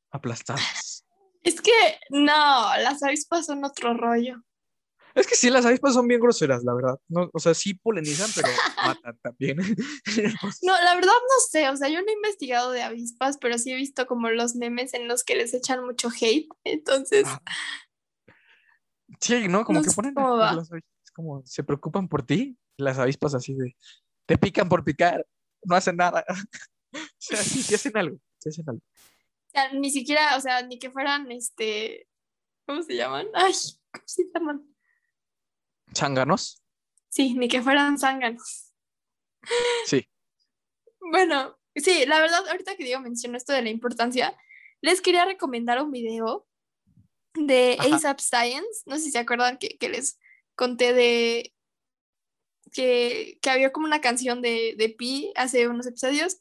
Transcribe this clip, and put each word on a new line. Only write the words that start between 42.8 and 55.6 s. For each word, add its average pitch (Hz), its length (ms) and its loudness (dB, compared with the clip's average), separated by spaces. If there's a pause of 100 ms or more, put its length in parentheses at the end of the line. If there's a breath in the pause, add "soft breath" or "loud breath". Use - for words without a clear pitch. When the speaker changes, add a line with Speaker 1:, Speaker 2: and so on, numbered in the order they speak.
Speaker 2:
digo, 254 160 -4
menciono 240 380 -10
esto 277 160 -4
de 254 100 2
la 220 80 -4
importancia, 240 680 -2 (440 loud breath)
les 359 200 2
quería 359 240 4
recomendar 254 560 -2
un 302 80 -4
video 226 580 -4 (840)
de 254 460 4
Speaker 1:
Ajá. 302 160 4
Speaker 2:
asap 285 240 0
Science. 254 640 -4
No 277 120 -8
sé 311 80 -4
si 277 60 -4
se 240 80 0
acuerdan 247 380 0
que, - 220 -10
que - 100 -4
les - 300 -6 (340 soft breath)
conté 247 400 2
de 233 640 2 (1160)
que, 247 720 0
que 277 80 0
había 262 220 4
como 311 160 -4
una 302 140 2
canción 247 420 0
de, 226 340 -2
de 220 120 2
Pi 262 460 -6
hace 247 320 2